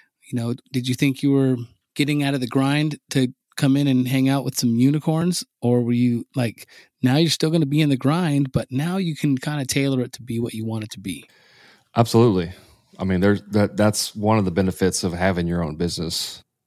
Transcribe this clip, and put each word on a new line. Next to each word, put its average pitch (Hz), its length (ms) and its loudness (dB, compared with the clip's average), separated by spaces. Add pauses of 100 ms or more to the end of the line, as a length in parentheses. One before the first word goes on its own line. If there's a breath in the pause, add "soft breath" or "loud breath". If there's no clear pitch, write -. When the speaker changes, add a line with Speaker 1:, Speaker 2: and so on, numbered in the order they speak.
(300 loud breath)
Speaker 1:
You 127 80 -4
know, 117 160 -2 (180)
did 127 160 -2
you 127 60 0
think 139 280 0
you 143 100 2
were 135 240 2 (380)
getting 147 280 0
out 139 100 0
of 139 80 -2
the 127 60 -2
grind 139 520 0 (120)
to 131 240 0 (220)
come 135 200 2
in 143 100 2
and 127 220 2
hang 131 220 2
out 139 140 0
with 131 120 -6
some 117 200 0
unicorns? 160 680 0 (160)
Or 123 220 2
were 120 100 -2
you 120 320 2 (100)
like, 120 340 -6 (340 soft breath)
now 127 140 2
you're 165 120 4
still 156 220 0
gonna 165 160 2
be 147 160 0
in 147 80 2
the 131 80 2
grind, 143 520 0
but - 200 -4
now 156 260 -4
you 175 180 -4
can 143 220 0
kinda 147 300 -6
tailor 139 340 0
it 123 140 -6
to - 80 -18
be 117 180 -6
what 113 140 -6
you 110 100 -8
want 110 200 -6
it - 80 -14
to - 80 -16
be? 92 280 -12 (680 soft breath)
Speaker 2:
Absolutely. 110 560 4 (460 soft breath)
I 98 60 -6
mean, 92 160 2
there's 101 300 4
that, 104 260 0
that's 104 380 0
one 107 240 2
of 98 80 2
the 87 60 -2
benefits 92 520 0
of 87 80 -2
having 87 340 0
your 87 160 -2
own 76 140 -6
business. 85 640 -6 (240)